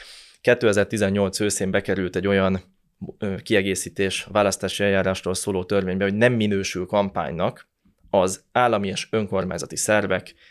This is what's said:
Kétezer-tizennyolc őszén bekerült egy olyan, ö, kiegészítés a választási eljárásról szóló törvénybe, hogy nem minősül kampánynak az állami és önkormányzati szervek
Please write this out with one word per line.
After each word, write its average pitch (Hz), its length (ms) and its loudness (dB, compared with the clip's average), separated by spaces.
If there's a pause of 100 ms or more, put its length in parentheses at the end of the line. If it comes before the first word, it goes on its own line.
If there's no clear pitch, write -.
(400)
Kétezer-tizennyolc 101 1000 2
őszén 101 300 -2
bekerült 95 460 -2
egy 95 100 -2
olyan, 95 340 2 (580)
ö, 98 240 -4
kiegészítés 98 840 0
a 98 40 -16
választási 101 500 0
eljárásról 95 520 0
szóló 95 300 -2
törvénybe, 95 400 0
hogy 98 100 0
nem 117 180 4
minősül 98 540 -2
kampánynak 92 800 -2 (420)
az 95 420 2
állami 113 360 2
és 98 220 -6
önkormányzati 95 680 -4
szervek 98 580 0 (160)